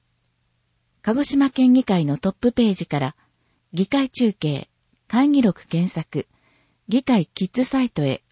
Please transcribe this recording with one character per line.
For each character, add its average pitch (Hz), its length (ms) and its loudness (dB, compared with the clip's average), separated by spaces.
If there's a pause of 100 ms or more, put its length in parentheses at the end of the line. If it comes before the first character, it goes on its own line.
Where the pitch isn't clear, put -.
(1040)
鹿 214 140 -2
児 285 80 -2
島 277 260 0
県 254 240 4
議 262 100 4
会 175 220 0
の 143 100 -2
ト 190 140 -2
ッ - 20 -10
プ - 180 0
ペ 233 200 2
ー 190 40 -2
ジ 175 120 -8
か 147 120 -4
ら、 139 180 -4 (560)
議 180 140 -2
会 277 220 -2
中 233 240 0
継、 - 380 -6 (360)
会 262 220 2
議 285 140 4
録 - 260 0
検 175 240 -2
索、 - 340 -8 (640)
議 240 160 0
会 220 220 2
キ - 180 -6
ッ 185 80 -6
ズ 247 120 -2
サ 262 180 -2
イ 247 80 -2
ト 151 140 -4
へ 135 280 -4